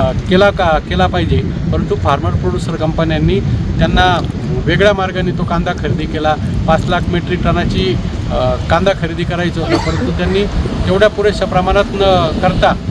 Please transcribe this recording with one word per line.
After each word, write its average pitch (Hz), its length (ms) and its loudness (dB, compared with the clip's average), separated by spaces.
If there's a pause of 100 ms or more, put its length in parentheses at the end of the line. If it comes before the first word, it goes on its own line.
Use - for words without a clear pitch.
(300)
केला 196 220 6
का, 165 280 2 (100)
केला 180 180 2
पाहिजे, 170 300 0 (360)
परंतु 156 220 0
फार्मर 151 340 0
प्रोड्युसर 180 460 -2
कंपन्यांनी 160 640 0 (380)
त्यांना 165 500 2 (380)
वेगळ्या 185 280 4
मार्गाने 185 380 -2
तो 170 120 -4
कांदा 170 360 -2
खरेदी 151 260 -2
केला. 151 300 0 (320)
पाच 160 180 2
लाख 175 220 0
मेट्रिक 175 360 -2
टनाची, 175 540 0 (340)
अ, 127 240 0 (140)
कांदा 175 220 4 (100)
खरेदी 165 220 -4
करायचं 170 380 -2
होतं, 165 160 0
परंतु 160 340 -2
त्यांनी 185 340 0 (400)
तेवढ्या 196 240 2
पुरेशा 202 360 0
प्रमाणात 190 460 2
न 190 380 2 (120)
करता 180 340 2 (160)